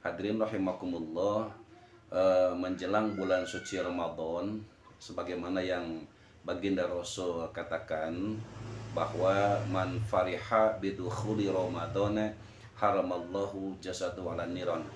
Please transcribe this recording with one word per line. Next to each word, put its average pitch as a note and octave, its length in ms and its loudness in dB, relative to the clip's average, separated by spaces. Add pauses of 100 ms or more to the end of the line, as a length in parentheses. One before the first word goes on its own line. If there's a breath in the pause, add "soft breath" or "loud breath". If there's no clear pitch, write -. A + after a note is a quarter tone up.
Hadirin F#2+ 400 -2
rahimakumullah, F#2+ 1120 0 (560 loud breath)
eh, F#2 480 6
menjelang F#2 640 0
bulan F#2 240 2
suci F#2 400 -6
Ramadan, F2 800 -4 (320)
sebagaimana F2+ 640 -4
yang E2+ 460 -2 (340 loud breath)
Baginda F2+ 480 0
Rasul F2 640 -2
katakan E2+ 880 -2 (560)
bahwa F#2+ 720 4
"Man F#2 400 0
fariha G2+ 720 4
bidukhuli G2 720 0
Ramadana G2 800 2 (480 loud breath)
haramallahu F#2+ 1040 0
jasadu F2+ 480 -4
ala E2+ 160 -2
niron." F2 320 -2 (160)